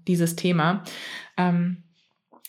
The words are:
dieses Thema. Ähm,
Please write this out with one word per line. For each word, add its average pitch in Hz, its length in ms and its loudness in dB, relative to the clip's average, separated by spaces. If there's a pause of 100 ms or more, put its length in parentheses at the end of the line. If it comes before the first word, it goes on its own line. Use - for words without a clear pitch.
dieses 170 260 2
Thema. 175 480 2 (540)
Ähm, 175 480 0 (640)